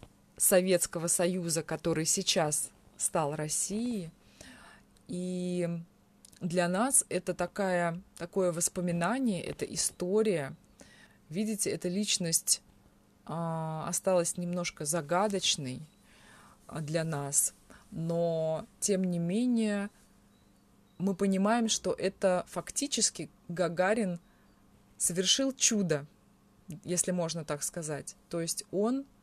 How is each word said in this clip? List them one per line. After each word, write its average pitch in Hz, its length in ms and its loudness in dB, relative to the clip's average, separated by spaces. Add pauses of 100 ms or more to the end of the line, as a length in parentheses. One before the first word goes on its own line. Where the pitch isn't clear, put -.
(360)
Советского 180 680 4
Союза, 170 560 0
который 160 420 0
сейчас 165 680 0 (260)
стал 151 380 0
Россией. 190 760 -2 (1000)
И 180 600 -2 (720)
для 175 280 2
нас 214 400 2
это 180 260 -2
такая, 175 680 0 (160)
такое 175 360 0
воспоминание, 180 880 0
это - 220 -6
история. 180 920 0 (720)
Видите, 208 420 -2
эта 175 180 -2
личность, 180 760 0 (640)
а, 160 600 -4
осталась 180 480 2
немножко 175 480 -4
загадочной, 160 960 0 (840)
а, 160 140 -8
для 160 240 -2
нас, 143 500 0 (360)
но, 165 760 0 (140)
тем 190 240 0
не 175 140 0
менее, 208 720 0 (1080)
мы 190 160 0
понимаем, 202 540 4
что - 240 0
это 185 560 2
фактически - 840 -2 (180)
Гагарин 180 680 0 (800)
совершил 190 560 2
чудо, 165 540 2 (760)
если 175 300 0
можно 165 320 -2
так 147 180 -4
сказать. 151 540 -6 (140)
То 170 100 -2
есть - 320 -4
он 240 320 0 (180)